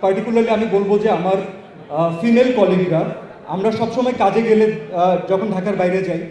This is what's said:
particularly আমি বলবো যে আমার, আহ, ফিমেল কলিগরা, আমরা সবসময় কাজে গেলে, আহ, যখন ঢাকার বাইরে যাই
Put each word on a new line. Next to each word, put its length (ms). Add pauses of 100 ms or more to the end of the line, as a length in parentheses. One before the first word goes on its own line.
particularly 500
আমি 200
বলবো 260
যে 120
আমার, 260 (540)
আহ, 300
ফিমেল 360
কলিগরা, 480 (420)
আমরা 260
সবসময় 460
কাজে 240
গেলে, 380 (120)
আহ, 240 (120)
যখন 240
ঢাকার 240
বাইরে 260
যাই 180 (100)